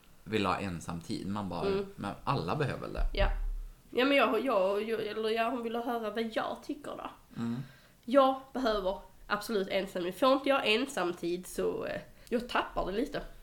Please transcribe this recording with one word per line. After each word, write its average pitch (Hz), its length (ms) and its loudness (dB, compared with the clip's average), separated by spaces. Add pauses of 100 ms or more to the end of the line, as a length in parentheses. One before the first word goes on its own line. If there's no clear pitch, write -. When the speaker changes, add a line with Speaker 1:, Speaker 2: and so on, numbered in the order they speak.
(240)
Speaker 1:
vill 101 220 2
ha 92 120 4
ensamtid. 85 680 -4
Man 98 220 -2
bara, 90 180 0
Speaker 2:
Mm. 196 180 2 (100)
Speaker 1:
"Men 101 160 -4 (120)
alla 101 320 0
behöver 123 260 -2
väl 52 120 -8
det?" - 200 2
Speaker 2:
Ja. - 140 4 (640)
Ja, 247 140 2
men 277 120 6
jag, 240 280 4
jag, 208 440 2
jag, 220 120 -2
eller 214 280 -2
jag, 226 220 2
hon 240 120 -2
ville 226 160 -2
höra 233 300 -2
vad 226 240 -2
jag - 240 -2 (100)
tycker - 240 -8
då. - 180 -8 (280)
Speaker 1:
Mm. 117 260 -2 (420)
Speaker 2:
Jag 269 360 6 (120)
behöver 208 460 0 (280)
absolut 208 400 0
ensamtid. 185 480 -2
Får 262 180 6
inte 277 160 2
jag 269 240 2
ensamtid 180 720 0
så, - 380 -2
eh, - 160 -4 (280)
jag 233 200 -2
tappar - 360 0
det 180 60 -2
lite. 226 300 -2 (220)